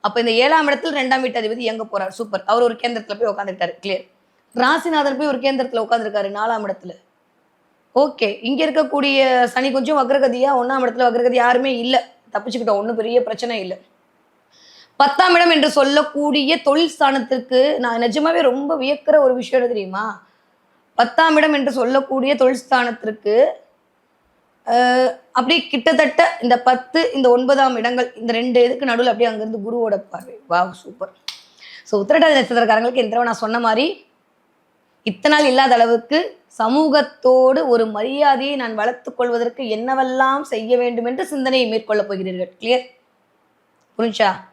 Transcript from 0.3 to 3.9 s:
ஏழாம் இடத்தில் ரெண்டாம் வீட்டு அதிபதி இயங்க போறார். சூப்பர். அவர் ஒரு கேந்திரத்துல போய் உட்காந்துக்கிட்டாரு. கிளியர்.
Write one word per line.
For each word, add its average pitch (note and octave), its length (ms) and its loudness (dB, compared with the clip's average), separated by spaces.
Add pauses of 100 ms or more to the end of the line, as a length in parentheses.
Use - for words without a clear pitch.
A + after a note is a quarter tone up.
ஏழாம் C#4+ 380 2
இடத்தில் D4 280 -4
ரெண்டாம் C4 260 0
வீட்டு A#3+ 180 -4
அதிபதி A3+ 240 -6
இயங்க A3 200 -6
போறார். F#3+ 320 -6
சூப்பர். G#3 280 -8
அவர் A#3 220 2
ஒரு A3+ 80 -2
கேந்திரத்துல A3 420 -8
போய் A3 140 -2
உட்காந்துக்கிட்டாரு. F#3+ 500 -6
கிளியர். G3 220 -6 (520)